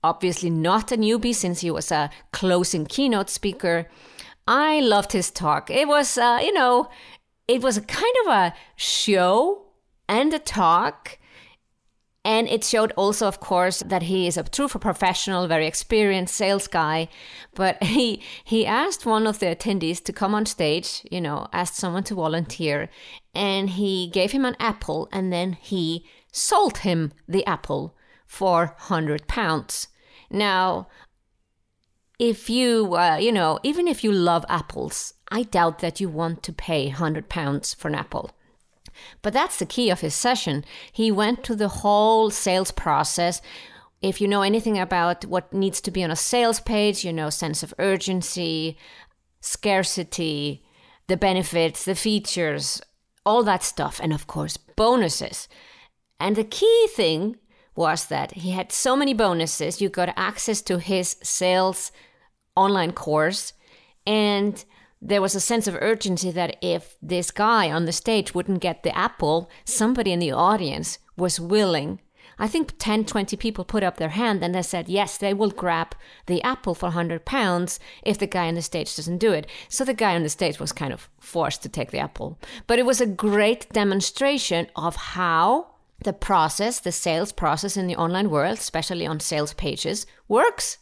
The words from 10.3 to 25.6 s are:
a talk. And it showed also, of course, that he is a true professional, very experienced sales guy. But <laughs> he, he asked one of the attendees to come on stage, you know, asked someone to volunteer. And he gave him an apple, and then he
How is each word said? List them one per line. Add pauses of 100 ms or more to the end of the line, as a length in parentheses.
a
talk. (1040)
And
it
showed
also,
of
course,
that
he
is
a
true
professional,
very
experienced
sales
guy. (460)
But
<laughs>
he, (220)
he
asked
one
of
the
attendees
to
come
on
stage,
you
know,
asked
someone
to
volunteer. (440)
And
he
gave
him
an
apple,
and
then
he (260)